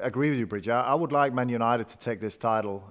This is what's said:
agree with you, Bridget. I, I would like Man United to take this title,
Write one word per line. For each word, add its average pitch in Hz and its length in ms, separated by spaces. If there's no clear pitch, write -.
agree 135 260
with 139 80
you, 113 80
Bridget. 104 280
I, 123 80
I 127 120
would 156 200
like 143 200
Man 123 160
United 117 400
to - 80
take 117 220
this 107 180
title, 104 540